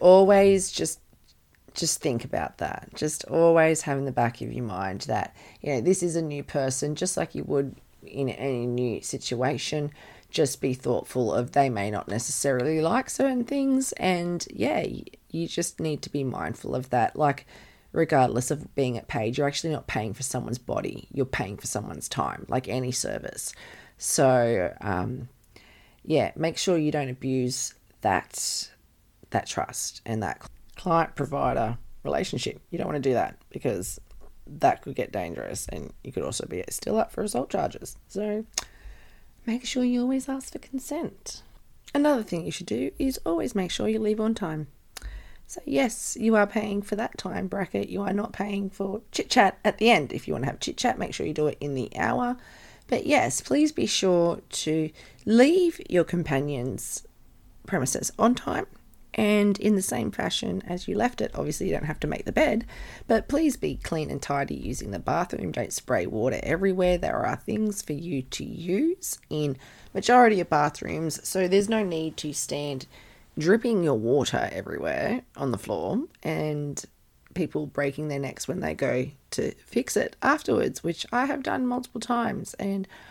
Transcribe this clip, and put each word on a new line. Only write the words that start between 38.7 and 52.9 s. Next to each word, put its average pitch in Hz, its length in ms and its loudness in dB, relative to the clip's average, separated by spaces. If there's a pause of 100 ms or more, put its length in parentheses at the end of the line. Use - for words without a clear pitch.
make 233 200 -2
sure 254 180 -2
you 247 180 2
always 262 280 0
ask 269 240 -8
for 320 60 -10
consent. - 840 -10 (500)
Another 220 300 4
thing 170 220 -4
you 175 60 -4
should 175 140 -8
do 247 320 -2
is 269 280 0
always 320 280 0
make 185 160 0
sure 214 180 -2
you 220 120 2
leave 214 200 2
on 220 140 2
time. 156 340 -6 (800)
So - 200 -14
yes, 277 540 0
you 220 160 4
are 208 120 6
paying 208 340 -2
for 202 140 2
that 220 220 4
time 185 300 -4
bracket. 196 420 -2
You 185 140 -4
are 196 100 0
not 202 180 0
paying 202 380 -2
for 196 320 -4 (100)
chit-chat - 540 4
at 208 120 2
the 220 120 6
end. 160 240 6
If - 140 -6
you - 60 -2
wanna 123 120 -2
have - 160 -4
chit-chat, - 360 0
make - 160 -4
sure - 120 -4
you 156 80 -2
do 151 140 2
it - 120 -4
in 143 160 -4
the 127 220 -4
hour. 240 400 0 (500)
But - 180 0